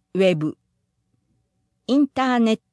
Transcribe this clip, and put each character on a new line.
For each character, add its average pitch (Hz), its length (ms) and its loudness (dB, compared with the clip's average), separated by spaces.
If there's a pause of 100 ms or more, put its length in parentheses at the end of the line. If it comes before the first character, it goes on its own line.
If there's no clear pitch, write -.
(120)
ウ 185 60 -6
ェ 185 180 2
ブ。 151 220 -6 (1300)
イ 247 100 0
ン 294 100 2
タ 262 280 -2
ー 247 40 0
ネ 226 140 2
ッ 226 80 -4 (120)